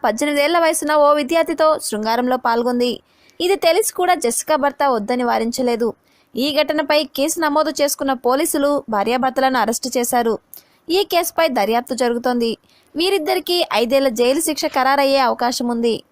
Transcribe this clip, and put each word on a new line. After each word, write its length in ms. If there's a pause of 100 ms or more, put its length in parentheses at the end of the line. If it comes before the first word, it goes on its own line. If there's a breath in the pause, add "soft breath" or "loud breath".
పద్దెనిమిదేళ్ల 560
వయసున్న 360
ఓ 180
విద్యార్థితో 540 (120)
శృంగారంలో 580
పాల్గొంది. 540 (480 soft breath)
ఇది 160
తెలిసి 380
కూడా 220
జెసికా 400
భర్త 280
వద్దని 400
వారించలేదు. 680 (460 soft breath)
ఈ 120 (140)
ఘటనపై 420
కేసు 360
నమోదు 320 (100)
చేసుకున్న 320
పోలీసులు 580 (180)
భార్యాభర్తలను 680
అరెస్టు 380
చేశారు. 380 (520 loud breath)
ఈ 160
కేసుపై 440
దర్యాప్తు 480
జరుగుతోంది. 560 (440 soft breath)
వీరిద్దరికీ 600 (160)
ఐదేళ్ల 360
జైలు 320
శిక్ష 240
ఖరారయ్యే 540
అవకాశం 480
ఉంది. 280 (160)